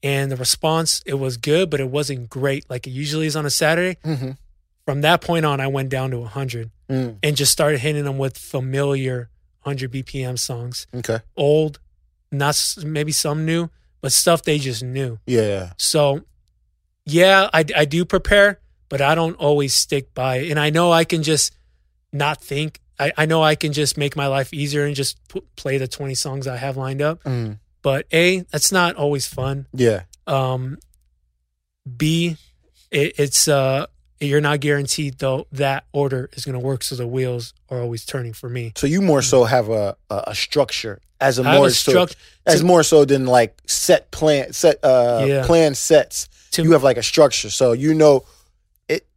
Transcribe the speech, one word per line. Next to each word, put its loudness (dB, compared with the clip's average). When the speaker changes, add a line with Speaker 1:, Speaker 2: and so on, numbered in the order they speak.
Speaker 1:
and -2
the -6
response, -2
it -6
was -4
good, 0
but -2
it -4
wasn't -6
great -4
like -8
it -12
usually -6
is -4
on -4
a -2
Saturday. 0
Speaker 2:
Mm-hmm. -4
Speaker 1:
From -4
that 4
point -2
on, 0
I -2
went -4
down -4
to -6
a -12
hundred -8
Speaker 2:
Mm. -4
Speaker 1:
and 0
just 0
started 0
hitting -4
them -4
with -4
familiar -4
hundred -8
B -8
P -10
M -8
songs. -10
Speaker 2:
Okay. -6
Speaker 1:
Old, 2
not 0
s-, -2
maybe -4
some -2
new, -2
but -4
stuff 4
they 0
just -6
knew. -8
Speaker 2:
Yeah. 0
Speaker 1:
So, 0
yeah, 4
I, 4
I 4
do -2
prepare, 2
but -6
I 4
don't -2
always 0
stick -2
by -2
it. -6
And -2
I 0
know 4
I 6
can -2
just 0
not -4
think. -8
I, -2
I 2
know 2
I 4
can -4
just -2
make -4
my -2
life -2
easier -4
and -4
just -6
p-, -12
play -6
the -4
twenty -10
songs -6
I -8
have -8
lined -6
up. -2
Speaker 2:
Mm. -6
Speaker 1:
But -2
A, 2
that's -2
not 2
always -2
fun. -6
Speaker 2:
Yeah. 2
Speaker 1:
Um, -4
B, 0
it, -2
it's, 0
uh, 2
you're 2
not 0
guaranteed -2
though -2
that -2
order -2
is -12
gonna -8
work, -4
so -8
the -8
wheels -6
are -6
always -8
turning -10
for -16
me. -8
Speaker 2:
So -2
you 0
more 4
so 4
have 2
a, -2
a, -4
a -10
structure -4
as 2
a 0
Speaker 1:
I 0
have 6
Speaker 2:
more 8
Speaker 1:
a 4
Speaker 2:
so, 2
Speaker 1:
struct-, 2
Speaker 2:
as 6
Speaker 1:
to 2
Speaker 2:
more 8
so 6
than, 2
like, 4
set 2
plan, 0
set, 4
uh, 4
Speaker 1:
Yeah. 0
Speaker 2:
plan 4
sets. 2
Speaker 1:
To -2
Speaker 2:
You 6
have, 6
like, 4
a -6
structure, 2
so 2
you 0
know 6
it. -4